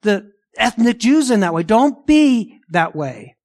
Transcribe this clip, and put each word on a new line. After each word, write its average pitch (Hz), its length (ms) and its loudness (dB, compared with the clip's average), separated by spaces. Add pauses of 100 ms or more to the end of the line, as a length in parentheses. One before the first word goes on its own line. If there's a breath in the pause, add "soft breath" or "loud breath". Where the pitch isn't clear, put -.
the 202 300 -4 (260)
ethnic 233 420 -2
Jews 262 320 0
in 214 80 2
that 175 140 -2
way. 165 100 -4
Don't 233 420 0
be 285 540 2 (120)
that 165 220 -2
way. 127 520 -12